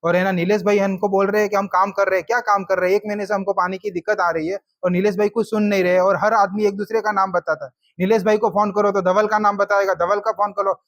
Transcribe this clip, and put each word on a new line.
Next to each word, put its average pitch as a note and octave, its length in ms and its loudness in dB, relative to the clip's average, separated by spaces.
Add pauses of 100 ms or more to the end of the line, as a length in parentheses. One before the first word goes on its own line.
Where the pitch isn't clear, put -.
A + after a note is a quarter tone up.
और F3 120 2
है F#3 80 2
ना, F#3+ 80 0
नीलेश F#3 300 0
भाई G#3 160 2
हमको G3 300 -2
बोल G3 180 2
रहे G#3 140 0
हैं G#3 100 0
कि G3+ 60 -2
हम G3 100 0
काम F#3+ 240 0
कर G3 180 0
रहे F#3+ 100 0
हैं। E3 80 -6
क्या A#3+ 140 0
काम G#3 240 0
कर F#3 140 -2
रहे F3+ 120 0
हैं? G3 60 2
एक G#3 100 -2
महीने G#3 200 -6
से G#3 80 -4
हमको G3 180 -2
पानी F#3+ 260 -2
की G#3 120 -8
दिक्कत F#3+ 300 -4
आ F3 100 2
रही D#3+ 180 -4
है F#3+ 100 -6 (260)
और F3+ 60 2
नीलेश F#3 260 0
भाई G#3 120 2
कुछ G#3 220 -2
सुन G#3+ 120 0
नहीं G3+ 220 2
रहे F3+ 140 2
और F#3 180 2
हर G#3 160 0
आदमी G#3 320 2
एक G3+ 120 0
दूसरे G#3+ 240 -4
का G#3+ 120 -2
नाम F#3+ 200 0
बताता D#3 320 -2
है। B2+ 60 -16 (300)
नीलेश G3 220 2
भाई G#3+ 160 2
को G#3+ 100 0
फोन G3+ 220 0
करो G3+ 200 0
तो G3 120 -2
धवल F#3 240 2
का G#3+ 120 0
नाम G3+ 180 2
बताएगा, G3 380 0
धवल F3 240 0
का G#3+ 140 -2
फोन G3+ 200 -2
करो G3 200 -2 (160)